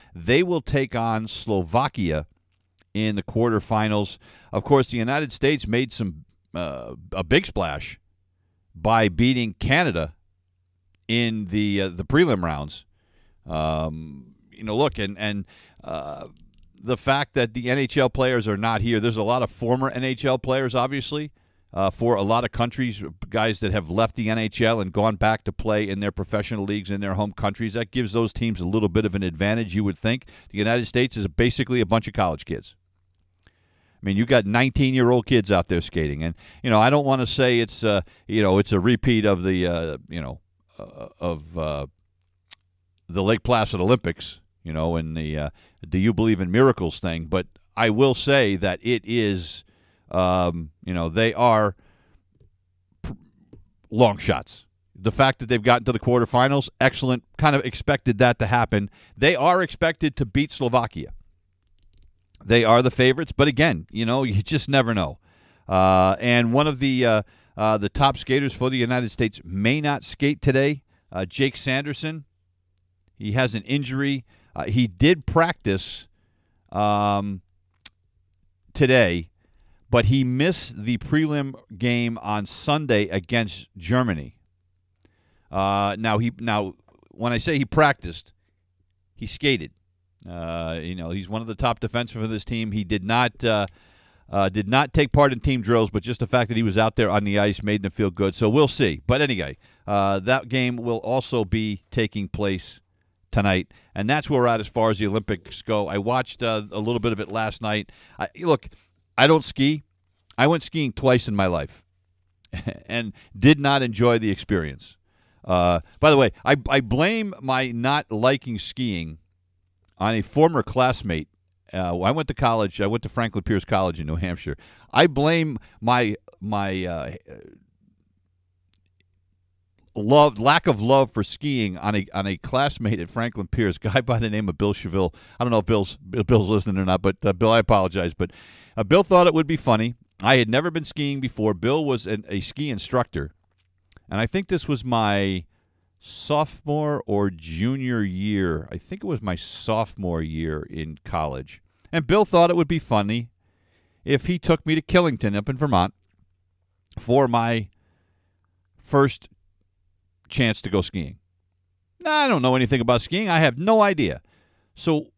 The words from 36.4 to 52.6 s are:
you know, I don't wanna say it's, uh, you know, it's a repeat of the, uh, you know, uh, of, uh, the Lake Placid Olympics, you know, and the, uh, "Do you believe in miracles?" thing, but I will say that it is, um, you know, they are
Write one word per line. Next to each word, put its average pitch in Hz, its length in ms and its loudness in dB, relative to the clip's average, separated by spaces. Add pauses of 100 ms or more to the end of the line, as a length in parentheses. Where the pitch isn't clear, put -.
you 117 80 0
know, 107 100 6
I 120 80 6
don't 143 160 2
wanna 131 220 0
say 127 320 2
it's, - 240 -4
uh, 104 180 2 (260)
you 107 140 0
know, 95 160 4
it's 101 140 2
a 101 80 2
repeat 110 460 2
of 92 180 0
the, 92 240 0
uh, 82 300 -4 (120)
you 80 100 -10
know, 67 200 -10 (400)
uh, - 300 -18 (100)
of, 82 360 -8
uh, 76 300 -6 (1200)
the 90 140 -4
Lake 110 220 0
Placid 110 360 0
Olympics, 92 600 -2 (240)
you 82 100 -8
know, 80 220 -2
and 80 200 -6
the, 78 220 -6
uh, 73 120 -6 (380)
"Do 92 120 -2
you 107 140 4
believe 107 260 2
in 92 100 -2
miracles?" 110 500 2
thing, 82 260 -6
but 90 200 -2 (320)
I 113 140 4
will 127 240 4
say 131 400 2
that 90 260 -2
it 117 240 -2
is, 101 580 -2 (460)
um, 87 640 0 (120)
you 92 100 -6
know, 85 140 -2
they 110 260 0
are 107 420 2 (1300)